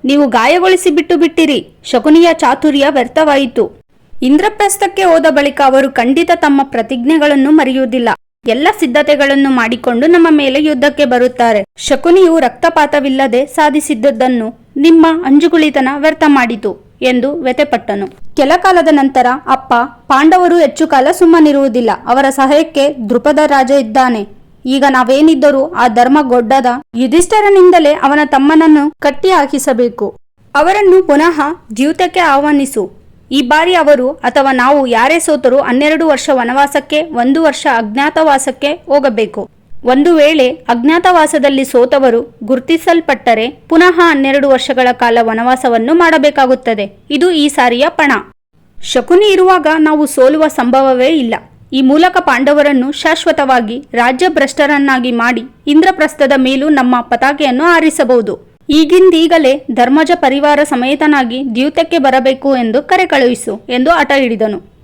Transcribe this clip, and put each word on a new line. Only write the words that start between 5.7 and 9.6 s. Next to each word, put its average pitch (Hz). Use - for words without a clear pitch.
ಖಂಡಿತ 269
ತಮ್ಮ 277
ಪ್ರತಿಜ್ಞೆಗಳನ್ನು 269
ಮರೆಯುವುದಿಲ್ಲ. 262
ಎಲ್ಲ 262
ಸಿದ್ಧತೆಗಳನ್ನು 277
ಮಾಡಿಕೊಂಡು 240